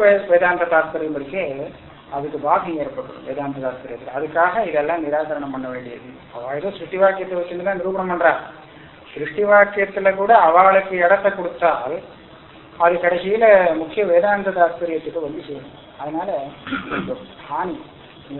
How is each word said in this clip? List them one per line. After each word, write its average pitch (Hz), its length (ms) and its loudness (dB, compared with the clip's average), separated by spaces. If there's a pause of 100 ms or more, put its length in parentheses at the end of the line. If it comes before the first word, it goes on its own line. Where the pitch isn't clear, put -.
வே-, 202 300 6
வேதாந்த 175 320 4 (100)
தாத்பரியம் 160 460 0
இருக்கே, 165 260 -8 (720)
அதுக்கு 147 300 -8
பாகம் 170 360 0
ஏற்படும் 131 460 -12
வேதாந்த 135 360 -8
தாத்பரியத்துல. 127 540 -10
அதுக்காக 160 360 0 (160)
இதெல்லாம் 151 360 -2
நிராகரணம் 147 500 -4
பண்ண 127 180 -8
வேண்டியது. 123 360 -14 (240)
அவ 123 240 -8
ஏதோ 180 200 -6
சிருஷ்டி 170 240 -10
வாக்கியத்தை 190 360 2
வச்சுன்னு 175 320 -6
தான் 185 120 -2
நிரூபணம் 190 300 -4
பண்றா. 170 220 4 (800)
சிருஷ்டி 175 300 -4
வாக்கியத்துல 202 720 4
கூட 196 160 2 (160)
அவளுக்கு 190 480 6 (100)
இடத்தை 196 260 4
கொடுத்தால், 165 640 -2 (880)
அது 175 100 6 (120)
கடைசியில 190 400 0 (360)
முக்கிய 165 300 -4
வேதாந்த 196 480 2
தாத்பரியத்துக்கு 165 680 -2
வந்து 160 200 -12
சேரும். 135 260 -14 (280)
அதனால 160 280 -6 (1160)
ஹானி, 160 280 -6 (640)